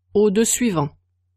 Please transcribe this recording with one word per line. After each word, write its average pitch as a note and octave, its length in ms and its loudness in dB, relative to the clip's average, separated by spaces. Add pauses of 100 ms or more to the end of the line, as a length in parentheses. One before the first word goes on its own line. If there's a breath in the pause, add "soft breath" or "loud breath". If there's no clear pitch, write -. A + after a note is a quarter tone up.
(140)
aux G#3 160 2
deux A3 140 2
suivants. F#3 520 -2 (400)